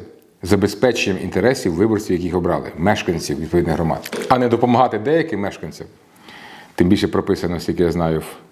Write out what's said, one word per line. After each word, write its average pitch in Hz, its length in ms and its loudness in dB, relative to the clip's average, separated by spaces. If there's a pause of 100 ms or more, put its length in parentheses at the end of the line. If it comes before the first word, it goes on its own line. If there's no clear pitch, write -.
(420)
забезпеченням 98 800 0
інтересів 92 500 0
виборців, 98 440 0
яких 85 200 -2
обрали, 85 420 -2
мешканців 82 600 0
відповідних 80 340 0
громад, - 540 -4
а 127 100 4
не 123 100 2
допомагати 117 500 4
деяким 127 420 0
мешканцям, 85 460 -8 (880)
тим 87 140 4
більше 101 200 4
прописано, 90 460 0
наскільки 82 280 -2
я 85 100 2
знаю, 82 280 0
в 80 40 -12 (260)